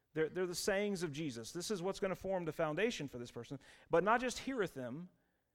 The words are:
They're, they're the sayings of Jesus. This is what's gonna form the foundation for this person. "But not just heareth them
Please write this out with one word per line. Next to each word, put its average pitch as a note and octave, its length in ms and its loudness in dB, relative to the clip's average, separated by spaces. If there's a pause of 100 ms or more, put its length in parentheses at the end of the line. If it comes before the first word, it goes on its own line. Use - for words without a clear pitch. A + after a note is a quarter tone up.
(140)
They're, D#3 160 2
they're F3+ 180 0
the F3 80 -4
sayings G3+ 480 2
of E3 80 0
Jesus. C3 400 -4
This E3+ 180 -4
is G3+ 120 0
what's F#3 180 -2
gonna F#3+ 160 0
form F#3+ 300 -2
the D#3 80 -2
foundation D#3+ 560 0
for - 80 -10
this A#2+ 140 -8
person. B2 280 -10 (320)
"But E3 140 8
not A#3 160 6
just B3 180 -2
heareth A#3+ 340 -2
them C3+ 360 -8 (460)